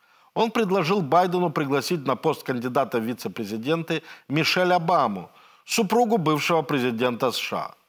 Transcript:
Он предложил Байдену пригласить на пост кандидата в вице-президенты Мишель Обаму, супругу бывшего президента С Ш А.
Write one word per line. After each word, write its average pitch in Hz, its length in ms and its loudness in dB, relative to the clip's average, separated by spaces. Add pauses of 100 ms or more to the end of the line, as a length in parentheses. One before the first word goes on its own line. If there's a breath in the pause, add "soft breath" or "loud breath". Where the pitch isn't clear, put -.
(340 soft breath)
Он 220 160 2
предложил 196 500 0
Байдену 175 500 2
пригласить 143 560 -2
на 131 100 0
пост - 260 -2
кандидата 127 560 -2
в 113 60 -2
вице-президенты 117 1000 -4 (260 loud breath)
Мишель 180 440 2
Обаму, 147 580 0 (340 loud breath)
супругу 226 540 2
бывшего 156 440 2
президента 123 680 0
С - 60 -6
Ш - 200 -6
А. - 180 -8 (140)